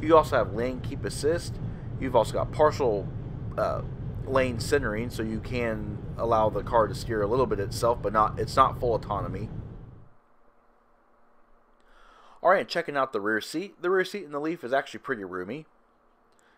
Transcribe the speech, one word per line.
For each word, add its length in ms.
You 160
also 180
have 180
lane 280
keep 240
assist. 500
You've 160
also 180
got 180
partial, 560
uh, 260
lane 340
centering, 500
so 140
you 160
can 580
allow 320
the 120
car 260
to 80
steer 260
a 60
little 180
bit 140
itself, 420
but 100
not, 260
it's 180
not 240
full 160
autonomy. 540
All 100
right, 160
checking 300
out 160
the 80
rear 180
seat. 420
The 80
rear 140
seat 220
in 80
the 80
Leaf 240
is 80
actually 260
pretty 240
roomy. 420